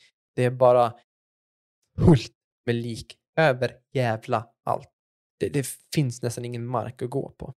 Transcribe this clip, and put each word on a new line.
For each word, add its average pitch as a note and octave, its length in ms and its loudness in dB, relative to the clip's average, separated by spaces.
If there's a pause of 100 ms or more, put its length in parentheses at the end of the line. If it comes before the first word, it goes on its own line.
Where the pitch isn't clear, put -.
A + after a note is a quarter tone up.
(360)
Det B2 80 0
är B2 80 2
bara B2 420 4 (1120)
fullt D#3 260 6 (340)
med A#2 100 0
lik A#2 400 -10 (240)
över B2+ 360 2 (180)
jävla A#2 540 -2 (180)
allt. - 240 -4 (500)
Det, - 100 -2
det C#3+ 180 -2 (280)
finns C3 260 -2
nästan A#2+ 240 -6
ingen A#2+ 200 -10
mark A#2+ 360 -6
att B2 80 -6
gå - 200 -8
på. - 280 -16